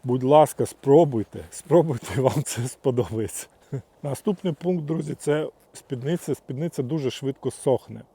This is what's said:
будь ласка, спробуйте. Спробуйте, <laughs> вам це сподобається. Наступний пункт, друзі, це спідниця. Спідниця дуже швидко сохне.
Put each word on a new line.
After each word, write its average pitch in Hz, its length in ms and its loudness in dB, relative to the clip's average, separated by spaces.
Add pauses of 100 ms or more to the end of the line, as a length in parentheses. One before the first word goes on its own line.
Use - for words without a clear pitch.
будь 127 200 -2
ласка, 139 420 6
спробуйте. 135 720 4 (100)
Спробуйте, 160 640 2
<laughs> 110 80 -2
вам 131 220 2
це - 240 -6
сподобається. 117 800 -4 (560)
Наступний 170 500 -4
пункт, 170 320 -4
друзі, 151 300 -4
це 151 320 -2 (260)
спідниця. 139 600 -6
Спідниця 147 480 -8
дуже 131 280 -4
швидко 135 400 -6
сохне. 113 500 -2 (140)